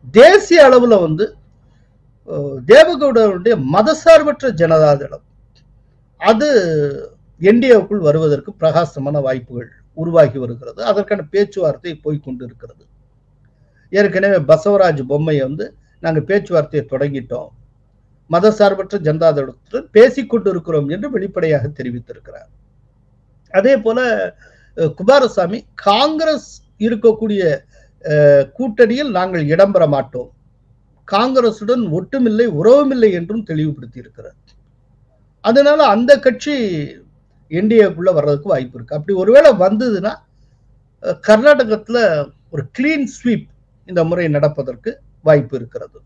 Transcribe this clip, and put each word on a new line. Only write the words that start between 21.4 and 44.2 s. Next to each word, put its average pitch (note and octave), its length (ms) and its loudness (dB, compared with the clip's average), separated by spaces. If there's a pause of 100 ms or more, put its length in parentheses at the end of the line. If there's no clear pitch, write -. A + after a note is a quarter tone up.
தெரிவித்திருக்கிறார். - 840 -14 (1000)
அதே A#3+ 260 2
போல, A3 560 -4 (420)
அஹ், D#3 180 -4
குமாரசாமி G#3 800 -2
காங்கிரஸ் D4+ 880 -2 (180)
இருக்கக்கூடிய, G#3+ 800 -2 (460)
அஹ், D3 560 2
கூட்டணியில் B3 520 0
நாங்கள் F3+ 340 -4
இடம்பெற F3 420 2
மாட்டோம், C3 440 -6 (800)
காங்கிரசுடன் A#3 760 -2
ஒட்டுமில்லை A3 580 -2
உறவுமில்லை A#3 640 2
என்றும் F#3 320 -8
தெளிவுபடுத்தி D3 560 -8
இருக்கிறார். - 360 -20 (1080)
அதனால C#4+ 440 2
அந்த A#3+ 340 4
கட்சி G#3+ 680 -4 (600)
என் F3+ 200 -4
டி A3+ 100 4
ஏக்குள்ள F#3 360 2
வர்றதுக்கு D3 360 -2
வாய்ப்பு C3 260 -4
இருக்கு. A#2+ 200 -14
அப்படி F#3+ 220 -4
ஒருவேளை B3+ 340 6
வந்ததுன்னா, G3+ 640 -2 (840)
அஹ், - 260 -6
கர்நாடகத்துல G#3+ 1000 0 (200)
ஒரு D3+ 200 -10 (100)
clean C#4+ 260 -2
sweep - 420 -6 (380)
இந்த F3 180 -4
முறை E3+ 240 -4